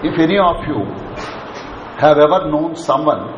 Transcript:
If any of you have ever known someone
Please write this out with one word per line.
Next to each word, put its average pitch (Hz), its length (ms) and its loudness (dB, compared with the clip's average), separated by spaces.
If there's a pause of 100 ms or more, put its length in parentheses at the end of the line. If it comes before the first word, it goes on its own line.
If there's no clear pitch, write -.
If 160 140 -2
any 165 220 2
of 175 260 2
you 117 200 -4 (1120)
have 147 200 6
ever 156 320 4
known 156 260 -2
someone 151 520 0 (100)